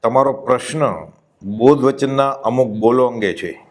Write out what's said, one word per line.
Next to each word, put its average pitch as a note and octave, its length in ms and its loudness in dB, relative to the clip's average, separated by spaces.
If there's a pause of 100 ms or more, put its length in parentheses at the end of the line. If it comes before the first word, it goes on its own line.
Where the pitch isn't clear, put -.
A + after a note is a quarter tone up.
તમારો C3 300 0 (100)
પ્રશ્ન B2 380 -2 (600)
બોધ A#2+ 440 4
વચનના C3+ 580 0
અમુક A#2+ 280 0 (100)
બોલો B2 260 4
અંગે A2 260 -4
છે. E2+ 180 -10 (200)